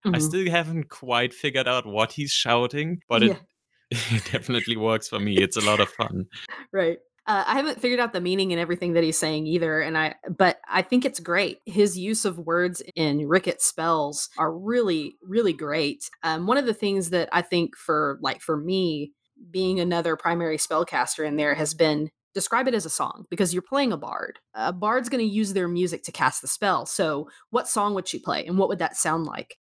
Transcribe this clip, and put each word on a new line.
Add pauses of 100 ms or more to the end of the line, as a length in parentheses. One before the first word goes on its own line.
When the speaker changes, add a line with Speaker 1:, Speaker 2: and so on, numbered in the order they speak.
Speaker 1:
I
Speaker 2:
Mm-hmm.
Speaker 1:
still
haven't
quite
figured
out
what
he's
shouting,
but
it,
Speaker 2:
Yeah. (520)
Speaker 1:
<laughs>
it
definitely
works
for
me.
It's
a
lot
of
fun.
Speaker 2:
<laughs> (360)
Right. (280)
Uh,
I
haven't
figured
out
the
meaning
and
everything
that
he's
saying
either,
and
I, (200)
but
I
think
it's
great.
His
use
of
words (140)
in
Ricket's
spells
are
really,
really
great. (120)
Um,
one
of
the
things
that
I
think
for,
like,
for
me, (380)
being
another
primary
spellcaster
in
there
has
been, (240)
describe
it
as
a
song,
because
you're
playing
a
bard. (140)
A
bard's
gonna
use
their
music
to
cast
the
spell.
So (180)
what
song
would
she
play,
and
what
would
that
sound
like?